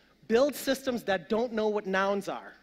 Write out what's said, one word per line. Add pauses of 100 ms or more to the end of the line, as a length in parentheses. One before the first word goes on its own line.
(280)
Build
systems
that
don't
know
what
nouns
are. (100)